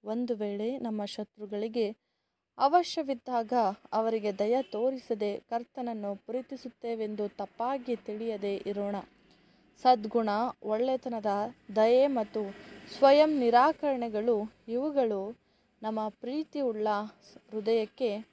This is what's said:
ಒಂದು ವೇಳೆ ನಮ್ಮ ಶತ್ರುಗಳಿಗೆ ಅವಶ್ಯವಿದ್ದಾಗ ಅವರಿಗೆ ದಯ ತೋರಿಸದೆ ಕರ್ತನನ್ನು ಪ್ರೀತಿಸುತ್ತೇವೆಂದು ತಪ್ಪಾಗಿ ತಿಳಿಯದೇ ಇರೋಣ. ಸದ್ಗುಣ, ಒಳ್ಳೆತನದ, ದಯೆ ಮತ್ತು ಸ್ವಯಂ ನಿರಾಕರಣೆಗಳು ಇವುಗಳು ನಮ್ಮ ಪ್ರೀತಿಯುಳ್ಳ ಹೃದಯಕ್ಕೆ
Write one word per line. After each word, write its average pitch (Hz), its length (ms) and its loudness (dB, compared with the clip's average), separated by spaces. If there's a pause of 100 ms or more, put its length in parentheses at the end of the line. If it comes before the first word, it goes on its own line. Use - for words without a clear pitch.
ಒಂದು 233 300 -2
ವೇಳೆ 208 440 -4
ನಮ್ಮ 214 260 -4
ಶತ್ರುಗಳಿಗೆ 214 920 -6 (640)
ಅವಶ್ಯವಿದ್ದಾಗ 269 920 2 (400)
ಅವರಿಗೆ 214 460 0
ದಯ 233 240 2
ತೋರಿಸದೆ 220 760 -2
ಕರ್ತನನ್ನು 233 800 -6
ಪ್ರೀತಿಸುತ್ತೇವೆಂದು 226 1120 -6
ತಪ್ಪಾಗಿ 240 680 -4
ತಿಳಿಯದೇ 208 680 -6
ಇರೋಣ. 202 300 -4 (840)
ಸದ್ಗುಣ, 226 460 4 (340)
ಒಳ್ಳೆತನದ, 233 640 -2 (500)
ದಯೆ 240 300 6
ಮತ್ತು 226 340 -2 (580)
ಸ್ವಯಂ 294 400 8
ನಿರಾಕರಣೆಗಳು 240 1120 2 (160)
ಇವುಗಳು 240 800 -2 (340)
ನಮ್ಮ 214 260 -4
ಪ್ರೀತಿಯುಳ್ಳ 247 800 -4 (640)
ಹೃದಯಕ್ಕೆ 214 840 -2